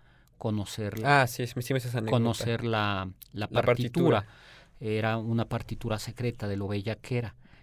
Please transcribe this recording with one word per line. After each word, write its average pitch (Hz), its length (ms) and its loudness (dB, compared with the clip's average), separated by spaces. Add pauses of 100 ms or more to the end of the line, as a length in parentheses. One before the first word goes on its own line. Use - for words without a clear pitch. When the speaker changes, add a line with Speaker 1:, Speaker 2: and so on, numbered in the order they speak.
(380)
Speaker 1:
conocer 107 640 -4
la 139 240 6
Speaker 2:
Ah, 120 40 4
sí, 123 200 -4
sí - 80 -10
me 123 60 -4
haces 127 240 0
esa 123 120 -4
anécdota. 110 140 0
Speaker 1:
conocer 117 520 2
la, 104 460 0 (240)
la 104 160 -6
Speaker 2:
La 120 140 2
Speaker 1:
partitura. 120 580 4
Speaker 2:
partitura. 104 40 -8 (540)
Speaker 1:
Era 110 380 0
una 113 280 0
partitura 113 520 -4
secreta 117 500 -4
de 101 80 -2
lo 101 120 -4
bella 104 300 -2
que - 200 -4
era. 113 160 -4 (300)